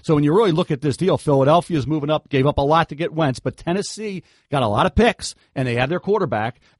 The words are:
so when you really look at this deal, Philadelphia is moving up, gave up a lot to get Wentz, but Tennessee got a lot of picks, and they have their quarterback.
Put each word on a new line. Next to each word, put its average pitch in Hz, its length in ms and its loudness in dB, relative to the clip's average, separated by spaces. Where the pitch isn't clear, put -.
so 165 140 0
when 147 100 2
you 151 100 2
really 214 160 4
look 165 180 0
at 143 120 -4
this 143 160 -2
deal, 170 200 0
Philadelphia 151 600 2
is 135 100 -2
moving 147 220 -4
up, 151 180 -2
gave 131 180 2
up 147 120 0
a 143 40 0
lot 156 280 2
to 151 60 -12
get 156 180 -6
Wentz, 151 260 -2
but - 160 -6
Tennessee 190 680 -8
got 139 120 0
a 113 40 0
lot 117 180 2
of 185 100 -2
picks, - 380 2
and 131 100 -2
they 120 100 -2
have 127 120 0
their 170 140 -4
quarterback. 127 580 -2